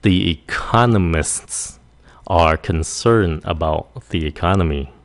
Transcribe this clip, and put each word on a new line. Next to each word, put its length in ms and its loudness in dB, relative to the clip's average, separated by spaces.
The 300 2
economists 1500 -2
are 300 4
concerned 880 0
about 640 -6
the 160 -4
economy. 680 -2